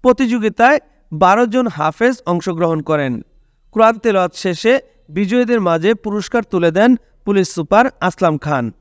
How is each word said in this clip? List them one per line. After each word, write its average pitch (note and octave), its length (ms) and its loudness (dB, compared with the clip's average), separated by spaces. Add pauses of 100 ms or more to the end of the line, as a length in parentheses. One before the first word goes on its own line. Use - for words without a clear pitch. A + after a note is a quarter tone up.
প্রতিযোগিতায় B3 720 2 (340)
বারো F#3+ 320 2 (100)
জন B3+ 120 0 (120)
হাফেজ A3+ 380 0 (160)
অংশগ্রহণ E3 480 -2 (100)
করেন। C#3+ 240 -2 (600)
কোরআন A3+ 300 4
তেলাওয়াত F#3+ 300 0 (100)
শেষে F#3+ 300 0 (360)
বিজয়ীদের A3 520 0
মাঝে E3+ 300 0 (140)
পুরস্কার G#3 360 -4 (100)
তুলে F3 260 0
দেন A3+ 120 4 (360)
পুলিশ G3 300 0
সুপার F#3 300 2 (220)
আসলাম E3 280 -2 (100)
খান। C3+ 200 -2 (160)